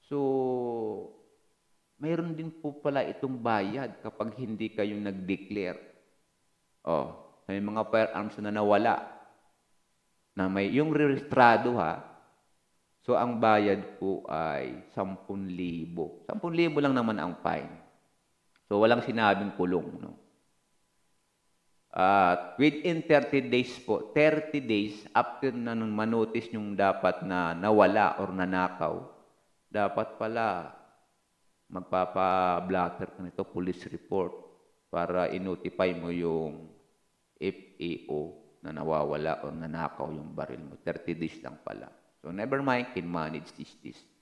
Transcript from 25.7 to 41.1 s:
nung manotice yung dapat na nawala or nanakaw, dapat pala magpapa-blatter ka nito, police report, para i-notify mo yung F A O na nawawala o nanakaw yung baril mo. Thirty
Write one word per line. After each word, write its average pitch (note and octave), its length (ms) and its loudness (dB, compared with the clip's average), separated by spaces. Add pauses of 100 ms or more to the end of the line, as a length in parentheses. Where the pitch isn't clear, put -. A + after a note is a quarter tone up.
nung A2 160 -2
manotice A2 640 0
yung G#2 240 -4
dapat F#2+ 480 2
na F2+ 240 0
nawala G2+ 720 6
or F#2 80 -4
nanakaw, F#2 800 -2 (560)
dapat G#2+ 480 -2
pala A2 560 -2 (960)
magpapa-blatter F#2 1400 0
ka - 160 -20
nito, F#2 160 -8
police - 480 -6
report, F2 400 -4 (560)
para F2 480 0
i-notify F#2 640 -2
mo E2+ 160 -6
yung D#2+ 560 -2 (720)
F F#2+ 160 -4 (160)
A E2+ 160 -6 (220)
O D2+ 260 -6 (240)
na D#2+ 80 -12
nawawala D2+ 720 0
o D2 80 -8
nanakaw D#2 640 -6
yung D2+ 160 -12
baril D2 320 -10
mo. C#2+ 160 -16
Thirty E2 400 -6